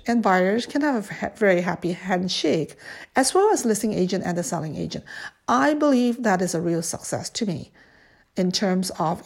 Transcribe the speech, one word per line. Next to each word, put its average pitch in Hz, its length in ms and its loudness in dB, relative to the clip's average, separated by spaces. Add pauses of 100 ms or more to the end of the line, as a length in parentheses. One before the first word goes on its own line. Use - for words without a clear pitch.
and 240 160 2
buyers 196 420 4
can - 160 -2
have 269 300 0
a 160 40 -10
ha-, - 220 -6
very 185 240 4
happy 175 320 -2
handshake, 185 840 -2 (380)
as 262 200 2
well 403 180 6
as - 120 0
listing 214 280 0
agent 185 320 0
and 175 140 -2
the 175 40 -2
selling 156 320 -6
agent. 165 300 -6 (420)
I 269 280 4
believe 254 480 2
that 190 180 2
is 180 140 -2
a 165 60 0
real 170 220 0
success - 480 -8
to - 160 -4
me 131 260 -6 (640)
in 180 140 2
terms 185 480 0
of 165 280 -2